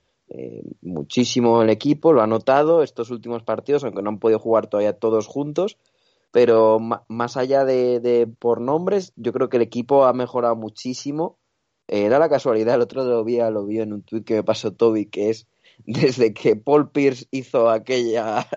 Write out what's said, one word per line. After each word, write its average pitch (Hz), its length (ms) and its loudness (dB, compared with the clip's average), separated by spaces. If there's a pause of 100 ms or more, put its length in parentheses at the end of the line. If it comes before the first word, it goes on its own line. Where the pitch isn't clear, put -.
(300)
Eh, 58 340 -14 (180)
muchísimo 117 800 0
el 110 80 4
equipo, 147 440 2
lo 120 80 6
ha 107 60 2
notado 143 540 2
estos 123 300 -6
últimos 117 320 -10
partidos, 135 400 -2
aunque 98 180 -8
no 101 80 -4
han 107 100 -6
podido 110 200 2
jugar 110 280 0
todavía 104 300 -2
todos 110 300 0
juntos, 151 500 -6 (540)
pero 113 480 4
ma-, 113 280 -6
más 117 300 -6
allá 135 260 0
de, 123 360 0
de 120 260 2
por 113 340 -2
nombres, 180 560 -2
yo 117 180 -6
creo 127 160 -2
que 131 80 0
el 117 60 2
equipo 123 420 2
ha 123 80 4
mejorado 120 420 -2
muchísimo. 127 800 -8 (500)
Eh, 104 180 0
era 123 140 4
la 160 100 4
casualidad, 120 460 0
el 120 60 2
otro 120 420 -2
día 117 280 -2
lo 104 140 -4
vi 107 140 -4
en 107 140 -6
un 104 80 -10
tuit 110 240 -10
que 117 80 -4
me 107 100 0
pasó 107 300 -4
Toby, 110 320 2
que 104 240 -4
es 113 180 -6 (380)
desde 123 480 0
que 110 220 0
Paul 143 340 2
Pierce 131 400 0
hizo 127 400 0
aquella, 113 880 -2